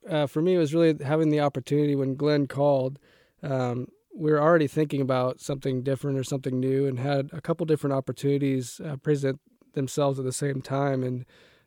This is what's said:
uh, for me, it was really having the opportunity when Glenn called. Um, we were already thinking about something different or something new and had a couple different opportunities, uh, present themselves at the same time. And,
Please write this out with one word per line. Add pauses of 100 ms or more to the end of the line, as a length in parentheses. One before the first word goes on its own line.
uh,
for
me,
it
was
really
having
the
opportunity
when
Glenn
called. (440)
Um, (260)
we
were
already
thinking
about
something
different
or
something
new
and
had
a
couple
different
opportunities,
uh,
present (320)
themselves
at
the
same
time.
And, (420)